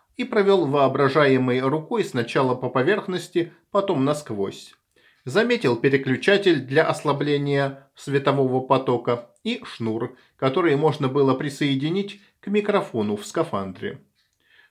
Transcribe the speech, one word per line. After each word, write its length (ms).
и 80
провёл 420
воображаемой 920
рукой 440
сначала 500
по 160
поверхности, 800
потом 360
насквозь. 680
Заметил 500
переключатель 840
для 240
ослабления 1120
светового 680
потока 680
и 200
шнур, 520
который 400
можно 320
было 260
присоединить 880
к 60
микрофону 680
в 100
скафандре. 720